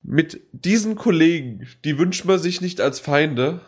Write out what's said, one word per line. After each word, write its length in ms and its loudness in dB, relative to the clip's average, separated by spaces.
Mit 380 -2
diesen 440 0
Kollegen, 680 2
die 140 -2
wünscht 260 0
man 140 4
sich 220 -4
nicht 200 -6
als 200 0
Feinde. 680 0